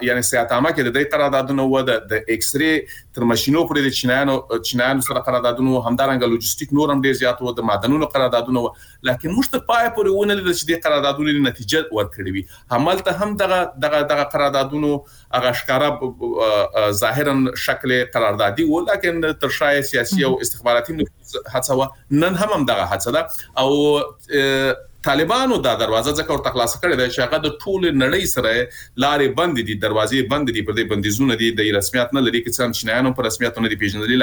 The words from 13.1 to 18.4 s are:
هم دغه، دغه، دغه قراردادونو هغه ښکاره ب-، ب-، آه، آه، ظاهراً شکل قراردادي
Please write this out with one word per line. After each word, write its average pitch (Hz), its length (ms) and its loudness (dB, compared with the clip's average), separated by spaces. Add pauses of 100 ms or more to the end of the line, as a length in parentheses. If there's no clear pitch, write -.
هم 208 220 -4
دغه، 185 160 2 (260)
دغه، 147 160 2 (120)
دغه 143 100 0 (100)
قراردادونو 143 580 0 (420)
هغه 123 180 2
ښکاره 135 360 0 (120)
ب-، 127 180 -4
ب-، 120 160 -4 (140)
آه، 104 260 2
آه، 107 160 2
ظاهراً 127 460 0 (320)
شکل 127 280 0 (200)
قراردادي 107 480 0